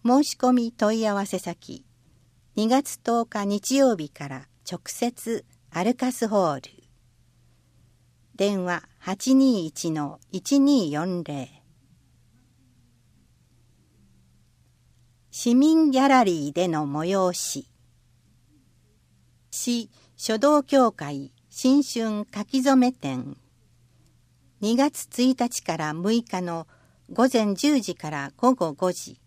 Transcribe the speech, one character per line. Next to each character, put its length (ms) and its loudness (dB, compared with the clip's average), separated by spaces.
申 180 4
し 140 -6
込 160 2
み 180 0
問 280 0
い 80 -2
合 80 -2
わ 100 -2
せ 120 -8
先、 480 -12
二 120 -2
月 300 0
十 280 -2
日 200 -6
日 320 -2
曜 200 4
日 120 -10
か 180 -14
ら 200 -14
直 160 -10
接 600 -6
ア 120 -6
ル 120 0
カ 160 -4
ス 160 -4
ホ 180 2
ー 160 -2
ル。 220 -20
電 280 -2
話 200 -6
八 360 -2
二 320 4
一 240 -6
の 280 -6
一 280 0
二 320 2
四 320 -4
零。 260 -10
市 260 0
民 340 6
ギ 100 2
ャ 80 4
ラ 160 6
リ 260 0
ー 40 -10
で 140 0
の 180 -2
催 480 -2
し。 360 -10
市 400 -6
書 220 -4
道 260 4
協 280 4
会 400 -12
新 340 2
春 480 -4
書 140 -8
き 160 -2
初 140 4
め 160 4
展。 460 -10
二 140 0
月 300 0
一 300 2
日 260 -4
か 160 -6
ら 160 -4
六 180 -2
日 300 -2
の 260 -8
午 200 2
前 240 0
十 240 2
時 160 -6
か 160 -12
ら 260 -8
午 160 2
後 200 -2
五 180 -2
時。 360 -14